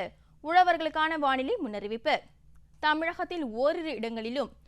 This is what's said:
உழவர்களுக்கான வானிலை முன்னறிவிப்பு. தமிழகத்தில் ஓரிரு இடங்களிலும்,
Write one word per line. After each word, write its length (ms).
உழவர்களுக்கான 720
வானிலை 400
முன்னறிவிப்பு. 580
தமிழகத்தில் 680
ஓரிரு 340
இடங்களிலும், 540